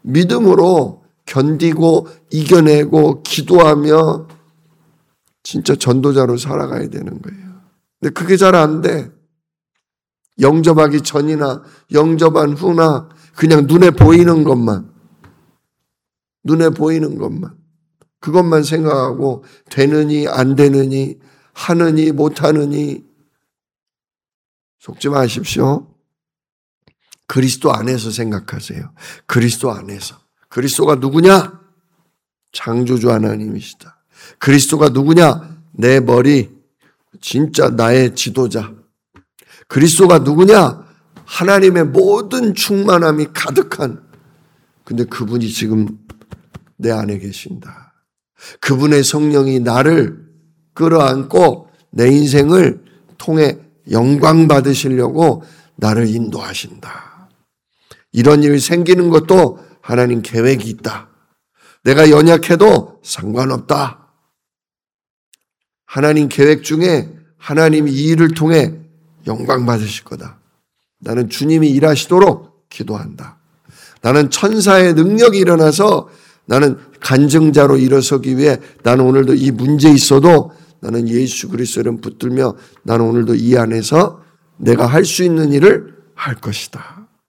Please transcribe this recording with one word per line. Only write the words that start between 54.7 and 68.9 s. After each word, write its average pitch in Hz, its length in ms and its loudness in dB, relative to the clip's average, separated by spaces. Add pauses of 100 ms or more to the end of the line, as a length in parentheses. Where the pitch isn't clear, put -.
나를 110 320 -2
인도하신다. - 1200 -10 (840)
이런 147 320 2
일 143 160 2
생기는 175 500 0
것도 160 640 0 (100)
하나님 120 380 -2
계획이 113 480 -2
있다. 107 400 -14 (720)
내가 151 260 4
연약해도 165 960 2
상관없다. 131 1040 -6 (1800)
하나님 147 460 -2
계획 147 340 2
중에 160 480 -2 (240)
하나님 156 500 0
이 139 60 -4
일을 160 360 0
통해 156 520 -2 (460)